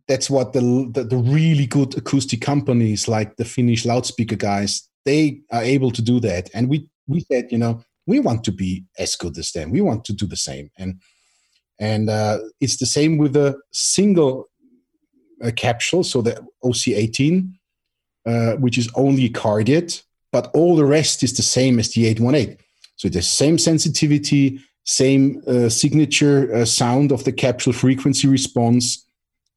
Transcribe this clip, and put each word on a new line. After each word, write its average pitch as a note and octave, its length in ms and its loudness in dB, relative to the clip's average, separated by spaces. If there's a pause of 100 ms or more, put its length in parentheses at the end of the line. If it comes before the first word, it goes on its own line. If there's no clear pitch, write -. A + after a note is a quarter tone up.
That's C3 220 -2
what C3 240 0
the, C3 80 0 (320)
the, B2+ 120 -4
the A2+ 120 -2
really C#3+ 500 2
good C3+ 300 0
acoustic B2+ 460 -2
companies A#2+ 640 0
like A2 280 -2
the A2+ 100 -4
Finnish A#2+ 400 0
loudspeaker A#2 500 -2
guys, G2+ 500 -4 (200)
they D3 340 0 (100)
are A#2 120 -2
able C3 300 2
to A#2 100 -4
do A#2+ 180 2
that. F#2 320 -4
And B2 160 -2
we, D3 220 -4 (160)
we D3 140 -2
said, B2 300 -2
you A#2+ 60 -2
know, A#2 260 -2 (240)
we B3+ 140 2
want B2 240 -2
to G#2 80 -2
be F#2 320 -6 (140)
as F2+ 180 -6
good E2 220 -10
as D#2+ 140 -10
them. D#2+ 180 -8
We C3+ 100 0
want C3 240 -2
to - 80 -8
do G2+ 140 -4
the D2+ 100 -10
same. C#2+ 400 -10
And, F#2 240 -10 (800)
and, G#2+ 300 -2
uh, G#2+ 280 0 (220)
it's C3+ 160 -2
the B2 100 -4
same D3+ 300 2
with C#3+ 180 2
a C#3+ 240 2 (140)
single, D#3+ 760 2 (920)
uh, A#2 140 -2
capsule, B2+ 480 -2
so - 180 -2
the G#2+ 240 -4 (160)
O B2+ 100 0
C A#2+ 220 -2
eighteen, D3 640 0 (640)
uh, A#2 280 0
which B2 260 0
is A#2 160 -2
only C3 340 2
cardioid, A2+ 760 0 (300)
but B2 220 -2
all E3 220 4
the D#3 100 4
rest D3 360 2
is B2+ 140 -2
the A#2 60 0
same B2+ 360 2
as A2+ 140 -2
the A#2 140 2
eight A2 140 0
one A#2+ 140 2
eight. B2 240 -2 (360)
So - 160 -6
the F2+ 100 -2
same D3+ 380 2
sensitivity, D3 1000 2 (240)
same, C3+ 640 2
uh, B2 220 2
signature, C#3+ 880 2
uh, A#2 100 2
sound C3 480 2
of A#2+ 120 -2
the C3 80 0
capsule B2 420 0
frequency C3 520 0
response. B2 800 0 (500)